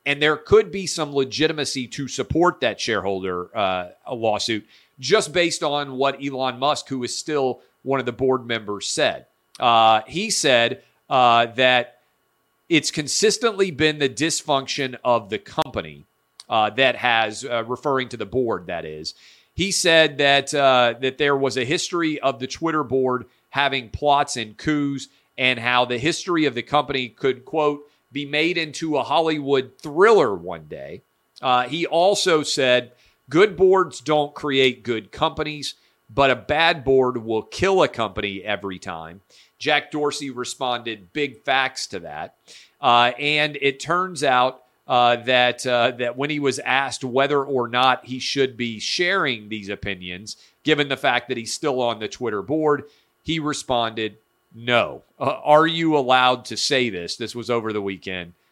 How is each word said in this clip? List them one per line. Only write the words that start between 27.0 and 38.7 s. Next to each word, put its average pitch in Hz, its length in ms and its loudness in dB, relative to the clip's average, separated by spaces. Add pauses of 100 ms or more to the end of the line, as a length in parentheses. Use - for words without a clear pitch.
could, 120 360 -2
quote, 147 440 -2 (220)
"be 143 140 -8
made 160 340 -2
into 156 380 -4
a 127 60 0
Hollywood 139 760 0
thriller 156 560 4
one 85 340 -10
day." 76 320 -14 (400)
Uh, 127 220 2
he 139 240 -4
also 175 560 2
said, 123 480 2 (380)
"Good 170 280 4
boards 185 440 4
don't 147 340 0
create 131 480 2
good 110 280 -6
companies, 151 640 -4 (400)
but 139 160 4
a 127 60 4
bad 151 480 0
board 127 400 2
will 110 200 -2
kill 190 380 2
a 143 60 6
company 101 560 -4
every 98 340 -6